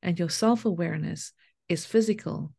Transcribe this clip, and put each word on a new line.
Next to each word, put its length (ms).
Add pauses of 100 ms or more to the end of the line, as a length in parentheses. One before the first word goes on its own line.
And 160
your 100
self-awareness 1040 (360)
is 180
physical 720